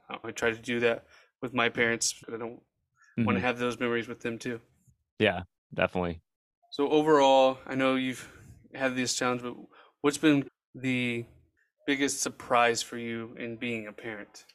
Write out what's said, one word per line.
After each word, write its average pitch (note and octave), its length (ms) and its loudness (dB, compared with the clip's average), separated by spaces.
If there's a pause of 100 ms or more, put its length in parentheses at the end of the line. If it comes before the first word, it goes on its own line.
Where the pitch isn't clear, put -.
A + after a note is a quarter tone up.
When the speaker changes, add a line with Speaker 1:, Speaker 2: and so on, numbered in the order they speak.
Speaker 1:
I, B2+ 140 -10
I A2+ 80 -8
try A#2 200 0
to A2+ 100 -6
do A#2+ 200 -4
that A#2 260 0 (340)
with A#2+ 140 -8
my A#2+ 140 2
parents, A#2 440 0
but - 220 -14
I - 20 -6
don't A#2 240 -12 (640)
wanna G2+ 140 2
Speaker 2:
Mm-hmm. - 20 -2
Speaker 1:
have A#2+ 180 0
those A#2+ 200 -2
memories A#2 280 -2
with A#2+ 140 -12
them A#2 180 -6
too. A#2+ 220 -8 (580)
Speaker 2:
Yeah, F#2 240 2 (300)
definitely. F2+ 480 0 (500)
Speaker 1:
So C#3 180 -2
overall, C#3 760 6
I C3+ 100 -8
know C3 200 2
you've C3 360 -6 (420)
had C3 220 -2
this B2+ 200 -2
challenge, B2 260 -2
but B2 140 -10 (440)
what's C#3+ 180 2
been D3 300 4 (260)
the B2 520 -2 (600)
biggest C#3 360 -2
surprise A#2+ 600 2
for - 160 -10
you A#2 400 -8
in A#2 200 -10
being A2+ 300 -6
a G#2 60 -14
parent? G#2+ 600 -14